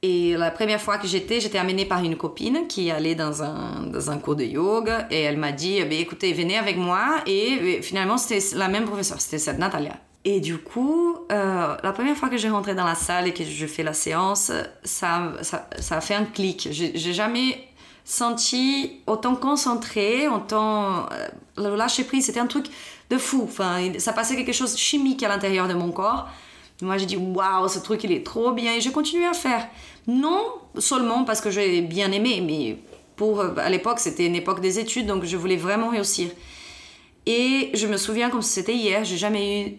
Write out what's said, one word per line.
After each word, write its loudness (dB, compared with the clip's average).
Et 4
la 2
première 0
fois 0
que -4
j'étais, 0
j'étais -2
amenée 2
par 0
une 0
copine -2
qui 0
allait 0
dans -2
un, -6
dans -4
un -2
cours 0
de 0
yoga 0
et 2
elle 0
m'a 0
dit, « 0
Eh 2
bien, 0
écoutez, -2
venez 0
avec 0
moi. » 2
Et, 2
et -4
finalement, 0
c'était 0
la 0
même 2
professeure, -4
c'était -4
cette -2
Natalia. -2
Et 2
du -2
coup, 2
euh, 0
la 0
première 0
fois -2
que -2
j'ai 0
rentré 0
dans 0
la 2
salle 0
et 0
que -4
je -4
fais -6
la -2
séance, 0
ça, 0
ça, -6
ça -4
a 0
fait -2
un 2
clic. -2
J'ai, -2
j'ai -2
jamais 0
senti 0
autant 2
concentré, 2
autant, 0
euh, -6
le 0
lâcher 2
prise, 2
c'était -2
un 2
truc -2
de 2
fou. 2
Enfin, -2
il, -2
ça 0
passait 0
quelque -2
chose 0
de -2
chimique 2
à 2
l'intérieur 2
de 0
mon 0
corps. 0
Moi, 0
j'ai 0
dit, « -4
Waouh, 2
ce -2
truc, -2
il 2
est 0
trop 2
bien. » 0
Et 2
j'ai 0
continué 2
à 2
faire. 0
Non 4
seulement 2
parce 0
que 0
j'ai 2
bien 0
aimé, 2
mais -2
pour, 2
euh, 0
à 0
l'époque, 0
c'était 0
une 2
époque 0
des 2
études, -2
donc 0
je -2
voulais 0
vraiment 0
réussir. 0
Et 2
je 0
me 0
souviens 0
comme 0
si 0
c'était 0
hier, 2
j'ai -2
jamais 0
eu -6